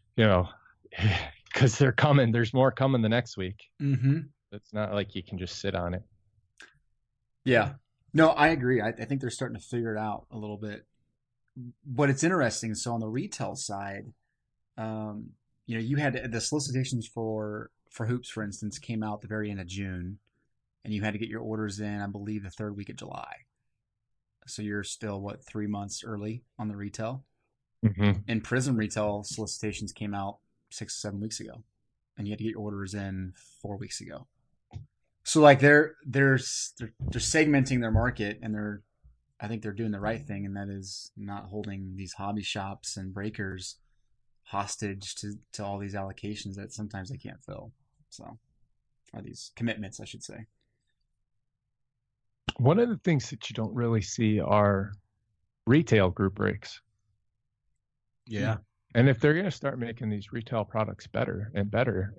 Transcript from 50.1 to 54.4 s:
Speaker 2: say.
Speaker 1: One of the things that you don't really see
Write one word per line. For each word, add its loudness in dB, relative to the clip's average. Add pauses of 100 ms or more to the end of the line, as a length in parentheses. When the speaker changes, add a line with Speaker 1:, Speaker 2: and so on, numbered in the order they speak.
Speaker 2:
say. -14 (2000)
Speaker 1:
One 6
of 4
the 0
things 0
that -12
you -12
don't -4
really 2
see 2